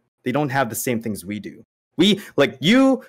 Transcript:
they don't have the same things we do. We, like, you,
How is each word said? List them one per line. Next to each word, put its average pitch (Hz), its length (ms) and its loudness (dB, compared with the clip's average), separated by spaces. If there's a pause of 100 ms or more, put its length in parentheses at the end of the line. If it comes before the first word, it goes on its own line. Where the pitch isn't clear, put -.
(240)
they 127 80 -4
don't 143 180 -2
have 131 200 -2
the 113 60 -10
same 113 260 -4
things 101 240 -10
we 104 140 -8
do. 92 240 -16 (340)
We, 196 240 2 (160)
like, - 240 0
you, 254 480 4